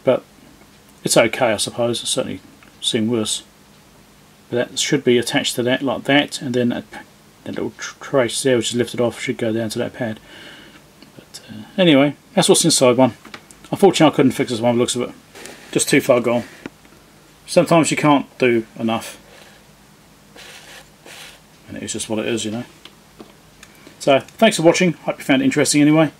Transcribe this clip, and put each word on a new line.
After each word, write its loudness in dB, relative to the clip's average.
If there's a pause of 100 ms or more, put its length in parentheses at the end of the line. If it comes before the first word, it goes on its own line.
But 0 (800)
it's 2
okay, 2
I -2
suppose. -4
It's -8
certainly -6 (400)
seen -2
worse. -4 (1040)
But -4
that -10
should -2
be 4
attached -2
to -4
that 0
like -4
that, 0
and -8
then 0
that, -6 (580)
that -12
little -8
tr-, -16
trace -2
there, 2
which -4
is -6
lifted -4
off, -2
should -6
go -4
down -4
to -8
that -6
pad. -8 (960)
But, -20
uh, -18 (140)
anyway, 4 (180)
that's 2
what's 4
inside 4
one. 4 (580)
Unfortunately, 4
I -6
couldn't 4
fix -4
this -4
one 0
by 0
the 0
looks 0
of -4
it. -10 (600)
Just -2
too 2
far 2
gone. -2 (1000)
Sometimes 2
you -4
can't 2 (140)
do 2 (120)
enough. -6 (2500)
And -16
it -12
is -10
just -10
what -2
it -4
is, -4
you -6
know. -8 (1400)
So, 2
thanks 0
for -4
watching. 4
Hope -8
you -16
found 0
it 0
interesting 2
anyway. 4